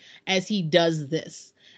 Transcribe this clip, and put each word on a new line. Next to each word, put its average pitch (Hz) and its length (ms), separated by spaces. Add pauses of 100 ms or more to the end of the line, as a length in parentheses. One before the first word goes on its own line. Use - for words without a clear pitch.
(280)
as 185 200
he 208 140
does 160 460
this. - 440 (260)